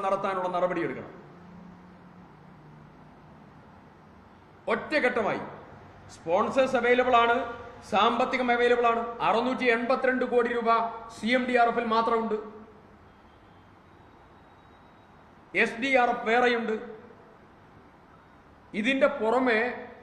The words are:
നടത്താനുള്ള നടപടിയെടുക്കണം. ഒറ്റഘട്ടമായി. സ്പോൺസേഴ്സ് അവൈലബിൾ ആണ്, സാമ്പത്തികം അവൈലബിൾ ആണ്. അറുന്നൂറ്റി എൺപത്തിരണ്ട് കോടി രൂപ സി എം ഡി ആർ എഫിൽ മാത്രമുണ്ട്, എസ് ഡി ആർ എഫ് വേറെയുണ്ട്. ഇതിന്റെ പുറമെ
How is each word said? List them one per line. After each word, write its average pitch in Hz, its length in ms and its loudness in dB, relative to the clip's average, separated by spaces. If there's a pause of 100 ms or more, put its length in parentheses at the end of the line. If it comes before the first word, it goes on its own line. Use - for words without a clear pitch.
നടത്താനുള്ള 190 520 -2
നടപടിയെടുക്കണം. 170 560 -4 (3500)
ഒറ്റഘട്ടമായി. 233 680 -2 (720)
സ്പോൺസേഴ്സ് 240 680 0
അവൈലബിൾ 247 420 2
ആണ്, 233 140 4 (540)
സാമ്പത്തികം 240 640 2
അവൈലബിൾ 240 360 4
ആണ്. 226 120 0 (260)
അറുന്നൂറ്റി 247 460 0
എൺപത്തിരണ്ട് 254 580 0
കോടി 240 240 2
രൂപ 226 140 0 (460)
സി 220 200 -6
എം 247 120 2
ഡി 247 140 0
ആർ 233 100 4
എഫിൽ 233 220 -2
മാത്രമുണ്ട്, 226 420 0 (3250)
എസ് 220 200 -2
ഡി 269 80 -2 (120)
ആർ 240 120 2
എഫ് 220 160 -8
വേറെയുണ്ട്. 233 440 2 (2000)
ഇതിന്റെ 269 280 2 (120)
പുറമെ 226 400 2 (420)